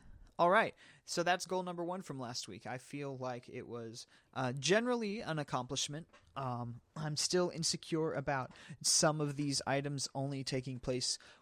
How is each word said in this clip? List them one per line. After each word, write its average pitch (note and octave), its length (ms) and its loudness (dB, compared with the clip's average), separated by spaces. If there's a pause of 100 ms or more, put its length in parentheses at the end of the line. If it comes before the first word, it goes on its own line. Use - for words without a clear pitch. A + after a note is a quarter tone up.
(380)
All F3 120 8
right, G3 240 6 (300)
so - 180 0
that's F3 220 2
goal F#3 180 -2
number F3+ 220 -4
one F3+ 160 -4
from C#3+ 180 -8
last B2 300 -8
week. G#2+ 180 -12
I B2 120 -6
feel C#3 400 -8
like B2+ 340 -6
it B2 160 -10
was, A2+ 380 -10 (260)
uh, B2+ 200 0
generally G#3+ 680 2
an D#3 180 -4
accomplishment. C#3 680 -4 (280)
Um, A#2+ 460 -4 (160)
I'm D3+ 220 -2
still F3+ 360 4
insecure D#3+ 600 0
about C3+ 360 -2 (320)
some D#3 380 6
of D3 160 0
these C#3+ 300 0
items C#3 480 0
only C#3 280 -4
taking C3 380 -4
place B2+ 380 0 (240)